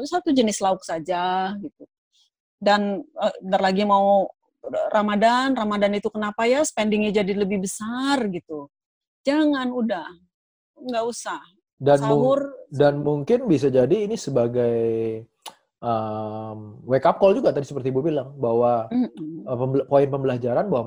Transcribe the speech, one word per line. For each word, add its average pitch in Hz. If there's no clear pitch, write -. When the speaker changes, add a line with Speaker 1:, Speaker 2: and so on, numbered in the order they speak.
Speaker 1:
satu 339
jenis 226
lauk 190
saja, 185
gitu. -
Dan, 202
eh, -
bentar 190
lagi 190
mau 196
Ramadan, 226
Ramadan 208
itu 208
kenapa 214
ya 247
spendingnya 214
jadi 196
lebih 196
besar, 254
gitu. 156
Jangan, 285
udah. 202
Nggak 240
usah. 208
Speaker 2:
Dan 143
mung-, 190
Speaker 1:
Sahur. 277
Speaker 2:
dan 143
mungkin 147
bisa 143
jadi 131
ini 208
sebagai, 120
em, 110
wake 131
up 175
call 196
juga 208
tadi 139
seperti 135
Ibu 131
bilang, 143
bahwa, 120
Speaker 1:
Mm-mm. 190
Speaker 2:
eh, 127
pembel-, 135
poin 139
pembelajaran 131
bahwa 123